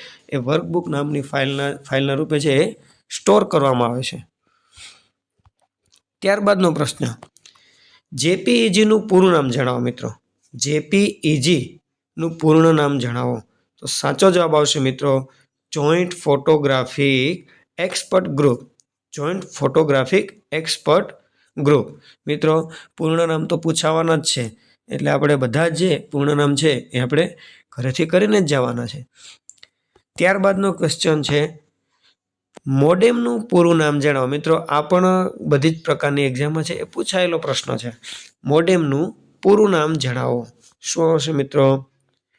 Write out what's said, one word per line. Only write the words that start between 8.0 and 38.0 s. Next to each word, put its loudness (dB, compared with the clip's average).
જે 0
પી 0
ઈ 2
જી 2
નું 2
પૂરું 6
નામ 2
જણાવો -2
મિત્રો. -6
જે -4
પી 0
ઈ 2
જી -2
નું -6
પૂર્ણ 4
નામ 2
જણાવો. -4
તો -16
સાચો 0
જવાબ 2
આવશે 2
મિત્રો -2
જોઈન્ટ 0
ફોટોગ્રાફિક 0
એક્સપર્ટ -2
ગ્રુપ. 0
જોઈન્ટ -6
ફોટોગ્રાફિક 0
એક્સપર્ટ -2
ગ્રુપ. 0
મિત્રો 0
પૂર્ણ 0
નામ -2
તો -2
પૂછાવાના 0
જ -2
છે, -6
એટલે -4
આપણે 2
બધા 0
જે 0
પૂર્ણ -2
નામ 2
છે 0
એ -4
આપણે -2
ઘરેથી -4
કરીને 2
જ 0
જવાના -2
છે. -14
ત્યારબાદનો 0
ક્વેશ્ચન -2
છે, -2
મોડેમનું 2
પૂરું 4
નામ 2
જણાવો. 0
મિત્રો 0
આ 0
પણ 2
બધી 2
જ -4
પ્રકારની -2
એક્ઝામમાં -2
છે -8
એ -8
પૂછાયેલો -2
પ્રશ્ન -4
છે. -10